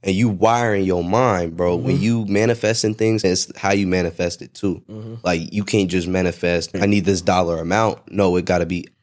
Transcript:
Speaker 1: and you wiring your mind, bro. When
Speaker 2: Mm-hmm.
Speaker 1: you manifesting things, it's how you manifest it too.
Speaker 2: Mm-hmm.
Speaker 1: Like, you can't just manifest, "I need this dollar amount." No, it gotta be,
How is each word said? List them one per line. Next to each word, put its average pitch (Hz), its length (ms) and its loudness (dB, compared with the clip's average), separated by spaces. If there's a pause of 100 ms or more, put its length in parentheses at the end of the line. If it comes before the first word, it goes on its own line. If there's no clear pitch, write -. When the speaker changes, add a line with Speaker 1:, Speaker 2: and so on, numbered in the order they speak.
Speaker 1:
and 95 100 0
you 113 140 2
wiring 107 560 2
your 90 220 0
mind, 92 500 2
bro. 87 220 0
When 92 180 0
Speaker 2:
Mm-hmm. 92 80 0
Speaker 1:
you 113 220 0
manifesting 107 720 0
things, 110 280 0
it's 92 340 0
how 98 140 0
you 101 160 2
manifest 90 540 -2
it - 120 -18
too. 92 360 -4
Speaker 2:
Mm-hmm. 110 340 -14
Speaker 1:
Like, 87 300 -2
you 104 100 -2
can't 95 260 2
just 87 200 -2
manifest, 87 640 -2
"I 92 100 0
need 101 200 2
this 95 160 2
dollar 87 400 0
amount." 101 500 0
No, 95 240 2
it 90 80 0
gotta 87 220 0
be, 87 220 -4 (160)